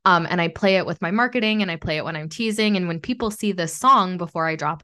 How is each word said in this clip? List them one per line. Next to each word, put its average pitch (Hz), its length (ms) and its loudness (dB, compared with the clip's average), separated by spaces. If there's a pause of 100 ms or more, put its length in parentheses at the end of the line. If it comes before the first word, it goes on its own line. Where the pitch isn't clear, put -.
Um, 175 240 4
and 180 120 0
I 165 80 0
play 190 280 2
it 180 100 0
with 165 140 -6
my 175 120 -2
marketing 220 500 0
and 190 80 -2
I 165 60 -4
play 160 220 -4
it 131 60 -4
when 160 120 -4
I'm 156 120 -8
teasing. 214 480 0
And 180 120 0
when 165 100 -2
people 240 320 -4
see 208 220 -2
this 170 240 -4
song 202 420 4
before 170 300 -4
I 160 80 -2
drop 151 280 -4